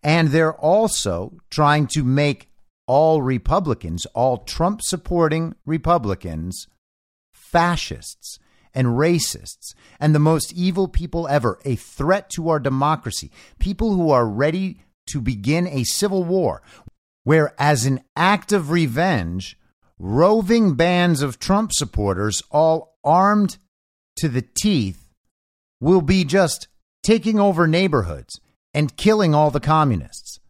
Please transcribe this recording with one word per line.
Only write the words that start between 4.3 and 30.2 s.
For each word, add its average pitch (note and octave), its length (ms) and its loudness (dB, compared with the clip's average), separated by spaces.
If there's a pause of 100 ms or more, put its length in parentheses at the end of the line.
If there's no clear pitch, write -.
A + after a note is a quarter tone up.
Trump-supporting E3 1160 -2 (100)
Republicans, G2 1000 -4 (680)
fascists - 1080 -4 (340)
and C3 140 0
racists - 840 -2 (260)
and D3+ 140 2
the D3+ 40 4
most D#3 340 2
evil F3+ 360 -2
people E3+ 400 -4
ever, B2 360 0
a B2+ 120 -2
threat F#3 540 -2
to E3 180 -6
our D#3 100 2
democracy, C3+ 720 -4 (300)
people G3+ 340 -2
who E3+ 160 2
are B2 160 4
ready D#3 540 -4 (260)
to D3 140 -8
begin B2+ 480 -2
a C3+ 160 -4
civil F#3+ 400 -2
war, E3 360 -2 (640)
where D3+ 340 2
as C#3+ 300 2
an C3+ 140 0 (160)
act F#3+ 340 0
of E3+ 200 0
revenge, B2+ 840 -2 (420)
roving F#3+ 760 2
bands E3+ 480 2
of C3+ 160 -6
Trump G3+ 340 0
supporters, G2+ 800 -2
all D#3+ 540 0
armed G3 540 2 (580)
to D#3+ 120 -2
the B2 140 -2
teeth, B2 680 -4 (720)
will F3 220 4
be F3+ 220 2
just E3 420 0 (360)
taking G#3+ 360 2
over F#3 280 2
neighborhoods D3+ 720 -2 (340)
and D3 220 -2
killing G#3 380 2
all D3+ 160 4
the C#3 100 -2
communists. C#3+ 880 -2